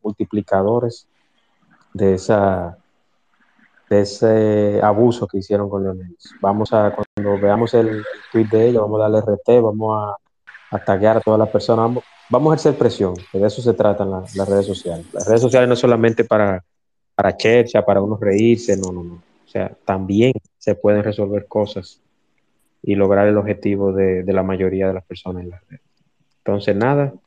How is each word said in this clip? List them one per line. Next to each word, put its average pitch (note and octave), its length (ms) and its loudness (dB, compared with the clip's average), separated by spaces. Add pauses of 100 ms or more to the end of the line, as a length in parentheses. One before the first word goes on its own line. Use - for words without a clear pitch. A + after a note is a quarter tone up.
multiplicadores G#2+ 1040 -4 (840)
de G2 180 2
esa, F#2 640 -2 (1120)
de G#2 140 4
ese G#2 800 2
abuso G#2+ 440 2
que G2+ 120 -6
hicieron G2+ 320 -2
con G2 120 -4
Leonel. F#2 320 -8 (280)
Vamos G#2 320 0
a, G#2 200 2
cuando G2+ 460 -4
veamos G#2 320 0
el, A#2 160 4
el G#2+ 160 -6 (260)
tweet A2+ 200 0
de A2 180 4
ella, A#2 120 2
vamos G#2+ 200 -2
a G#2+ 80 2
darle G#2+ 100 2
R G#2+ 240 0
T, A#2+ 180 4
vamos A2 360 -2
a, G#2 200 -6 (600)
a - 80 -8
taguear G#2+ 340 2
a - 20 0
todas A2 180 2
las G#2+ 120 2
personas, A2+ 340 0
vamos, A#2+ 200 -2 (240)
vamos C#3+ 220 2
a D#3 40 4
ejercer D3 240 0
presión, G#2 360 0 (160)
que F#2+ 80 -4
de G2+ 80 2
eso G#2+ 160 -4
se A#2+ 100 2
tratan G2+ 380 0
la, F#2 140 -8 (100)
las G2 140 -4
redes G2 180 2
sociales. E2+ 460 -10
Las - 160 -8
redes A2+ 120 4
sociales B2 280 4
no B2 60 2
es A#2 60 -4
solamente A#2 440 2
para, G2+ 400 0 (500)
para G2 220 0
chercha, A#2 480 2
para G2 180 2
uno G#2 180 -4
reírse, G#2+ 560 2
no, F#2+ 140 -6
no, F2+ 140 -12
no. F2 100 -16
O - 340 -20
sea, G2 220 -6 (140)
también G2 480 0 (260)
se G#2 160 -2
pueden G#2 300 0
resolver G#2 420 -4
cosas - 560 -6 (800)
y G2+ 140 -2
lograr G2 320 2
el G#2 80 2
objetivo G2+ 560 -2
de, F#2+ 320 0
de F#2+ 80 -2
la F#2+ 100 0
mayoría F#2+ 460 -2
de F#2+ 60 -4
las F#2 100 -12
personas F#2 400 -12
en F2+ 60 -14
las F2+ 180 -20
redes. - 140 -20 (560)
Entonces, G2+ 360 -4
nada, C3+ 400 -2 (120)